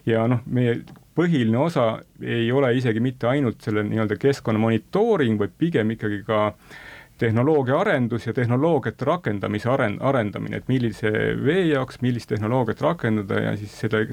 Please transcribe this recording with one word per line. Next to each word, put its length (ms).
ja 240
noh, 160
meie 360
põhiline 420
osa 280
ei 300
ole 260
isegi 260
mitte 240
ainult 380
selle 180
nii-öelda 380
keskkonnamonitooring, 1200
vaid 180
pigem 380
ikkagi 320
ka 260
tehnoloogia 600
arendus 480
ja 60
tehnoloogiate 720
rakendamise 640
aren-, 300
arendamine, 640
et 100
millise 400
vee 300
jaoks, 280
millist 300
tehnoloogiat 500
rakendada 600
ja 160
siis 240
selle, 300